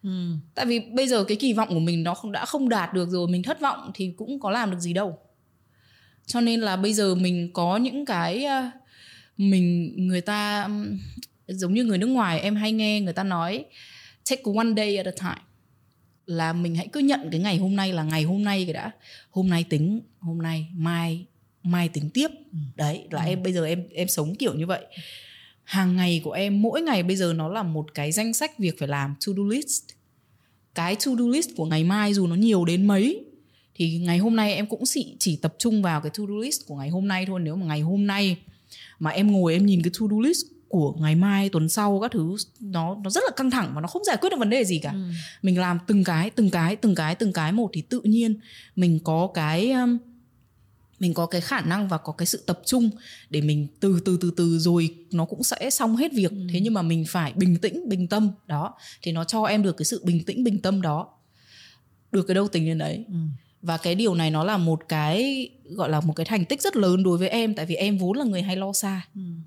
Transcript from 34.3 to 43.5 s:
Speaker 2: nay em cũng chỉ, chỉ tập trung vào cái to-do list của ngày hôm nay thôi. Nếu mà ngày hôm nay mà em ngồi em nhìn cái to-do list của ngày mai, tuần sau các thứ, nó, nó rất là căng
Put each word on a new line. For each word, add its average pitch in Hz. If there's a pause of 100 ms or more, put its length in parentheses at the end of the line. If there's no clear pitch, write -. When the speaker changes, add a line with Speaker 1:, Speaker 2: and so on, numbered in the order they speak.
Speaker 2:
nay 208
em 208
cũng 226
chỉ, -
chỉ 165
tập 156
trung 220
vào 160
cái 151
to-do 208
list 285
của 147
ngày 139
hôm 185
nay 185
thôi. 185
Nếu 156
mà 185
ngày 151
hôm 196
nay 196 (600)
mà 156
em 208
ngồi 180
em 190
nhìn 190
cái 170
to-do 214
list 311 (240)
của 160
ngày 156
mai, 196
tuần 160
sau 202
các 233
thứ, 175 (240)
nó, 185
nó 190
rất 339
là -
căng 262